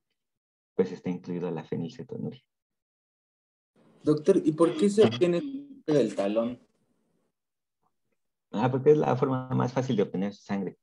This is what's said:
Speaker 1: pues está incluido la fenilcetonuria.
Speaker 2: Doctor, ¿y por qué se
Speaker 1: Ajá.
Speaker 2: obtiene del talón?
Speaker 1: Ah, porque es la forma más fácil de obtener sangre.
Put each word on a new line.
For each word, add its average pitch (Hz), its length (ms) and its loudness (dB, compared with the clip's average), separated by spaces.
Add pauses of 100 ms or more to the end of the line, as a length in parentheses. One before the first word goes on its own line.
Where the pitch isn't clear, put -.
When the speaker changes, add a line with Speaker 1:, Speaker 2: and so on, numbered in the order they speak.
(760)
Speaker 1:
pues 92 160 0
está 87 180 -8
incluido 90 400 -6
la 80 140 -6
fenilcetonuria. - 800 -10 (1600)
Speaker 2:
Doctor, 151 400 4
¿y 160 80 2
por 165 260 2
qué 202 120 4
se 208 140 4
Speaker 1:
Ajá. - 120 4
Speaker 2:
obtiene 175 260 0 (440)
del 123 300 2
talón? 113 440 -2 (1900)
Speaker 1:
Ah, 117 200 0
porque 135 200 4
es 151 60 8
la 143 180 2
forma 131 340 -2
más 127 240 -2
fácil 127 220 0
de 101 80 2
obtener 98 300 -4
sangre. 98 500 -6